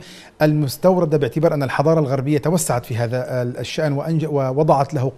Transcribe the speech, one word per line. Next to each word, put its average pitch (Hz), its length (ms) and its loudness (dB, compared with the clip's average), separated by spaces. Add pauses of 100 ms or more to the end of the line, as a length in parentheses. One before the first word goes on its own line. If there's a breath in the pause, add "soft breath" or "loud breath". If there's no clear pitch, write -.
(420 loud breath)
المستوردة 156 760 2
باعتبار 156 360 0
أن 143 80 -2
الحضارة 151 380 2
الغربية 139 380 0
توسعت 151 480 -2
في 117 100 -6
هذا 123 460 -2
ال-، 123 160 -6
الشأن 147 340 -4
وأنج-، 151 340 -2
ووضعت 143 680 2
له 131 240 -2